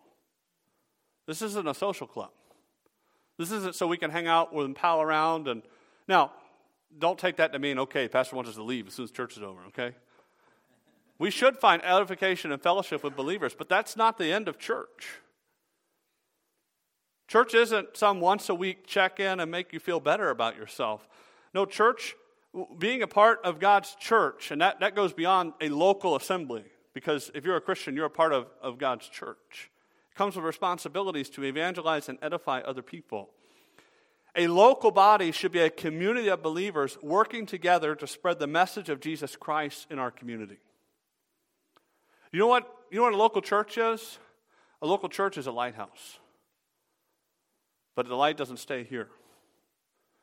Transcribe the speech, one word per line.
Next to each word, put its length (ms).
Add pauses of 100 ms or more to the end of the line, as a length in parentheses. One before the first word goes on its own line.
(1300)
This 140
isn't 260
a 80
social 320
club. 240 (1080)
This 120
isn't 240
so 120
we 100
can 140
hang 160
out 260
with 140
and 100
pal 240
around. 480
And 140 (440)
now, 260 (680)
don't 200
take 180
that 160
to 60
mean, 200
okay, 300
pastor 280
wants 140
us 60
to 60
leave 260
as 60
soon 100
as 60
church 260
is 60
over, 260
okay? 260 (1200)
We 120
should 280
find 260
edification 680
and 100
fellowship 440
with 100
believers, 400
but 140
that's 280
not 220
the 140
end 160
of 100
church. 640 (2000)
Church 260
isn't 420
some 240
once-a-week 680
check-in 520
and 120
make 220
you 60
feel 220
better 300
about 260
yourself. 500 (480)
No, 100
church, 520 (360)
w-, 240
being 260
a 40
part 380
of 160
God's 340
church, 560
and 100
that, 200
that 160
goes 160
beyond 480
a 80
local 480
assembly, 480 (280)
because 420
if 100
you're 120
a 40
Christian, 340
you're 120
a 40
part 220
of, 140 (140)
of 180
God's 300
church. 600 (400)
It 60
comes 180
with 100
responsibilities 840
to 140
evangelize 640
and 120
edify 400
other 220
people. 480 (1080)
A 100
local 440
body 420
should 200
be 80
a 100
community 580
of 140
believers 600
working 440
together 500
to 100
spread 320
the 80
message 420
of 120
Jesus 360
Christ 540
in 80
our 120
community. 480 (1700)
You 60
know 80
what, 260 (200)
you 60
know 40
what 100
a 40
local 260
church 340
is? 440 (600)
A 40
local 220
church 280
is 120
a 20
lighthouse. 720 (1800)
But 100
the 80
light 220
doesn't 220
stay 260
here. 240 (1160)